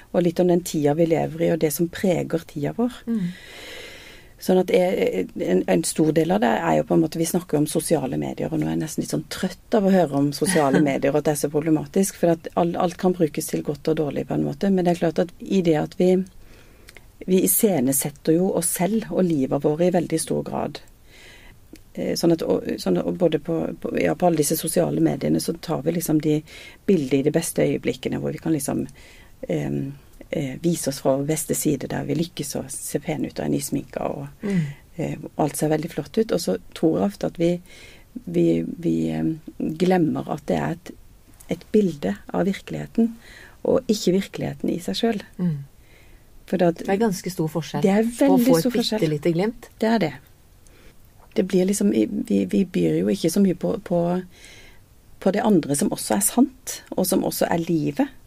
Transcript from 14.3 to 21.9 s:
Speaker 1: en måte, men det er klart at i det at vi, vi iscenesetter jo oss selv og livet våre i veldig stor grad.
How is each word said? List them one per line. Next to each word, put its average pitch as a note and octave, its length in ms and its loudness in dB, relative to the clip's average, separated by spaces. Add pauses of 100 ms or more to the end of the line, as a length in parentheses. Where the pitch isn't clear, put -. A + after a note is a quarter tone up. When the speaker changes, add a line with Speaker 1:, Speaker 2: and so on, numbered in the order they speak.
Speaker 1:
en D3+ 80 0
måte, D3 240 0
men F#3 160 2
det F3 80 4
er E3+ 80 -4
klart E3 160 2
at F3+ 220 0
i - 260 0
det E3 140 6
at D#3+ 180 -6
vi, F#3 140 6 (1120)
vi F#3 220 4
iscenesetter D3+ 880 2
jo F#3 160 2
oss E3+ 240 -2
selv G3+ 320 0
og F#3 160 2
livet C#3+ 400 0
våre D#3 220 2
i F3 100 2
veldig D#3+ 240 0
stor D3 240 -2
grad. C#3 320 -6 (1200)